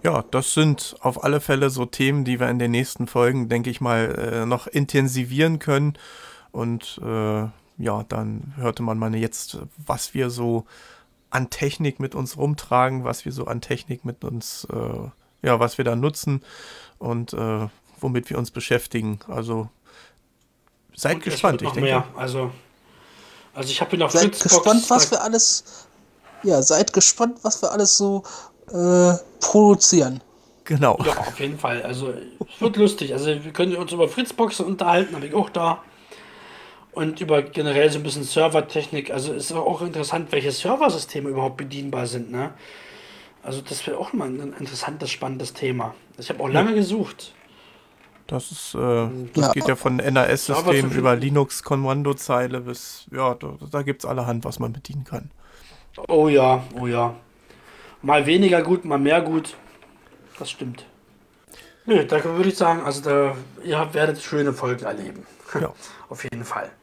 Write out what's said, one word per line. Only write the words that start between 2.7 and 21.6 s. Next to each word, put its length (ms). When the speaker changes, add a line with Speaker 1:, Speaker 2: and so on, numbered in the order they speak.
Speaker 1:
nächsten 360
Folgen, 400
denke 220
ich 100
mal, 360
äh, 20
noch 220
intensivieren 920
können. 380
Und, 500
äh, 440
ja, 320
dann 480
hörte 260
man 160
mal 160
jetzt, 440
was 360
wir 160
so 360
an 200
Technik 520
mit 140
uns 220
rumtragen, 680
was 180
wir 80
so 140
an 160
Technik 420
mit 220
uns, 480
äh, 760
ja, 140
was 160
wir 80
da 100
nutzen 480
und, 320
äh, 360
womit 280
wir 80
uns 140
beschäftigen. 680
Also 400
seid 220
Speaker 2:
Und 120
es 60
Speaker 1:
gespannt, 200
Speaker 2:
wird 80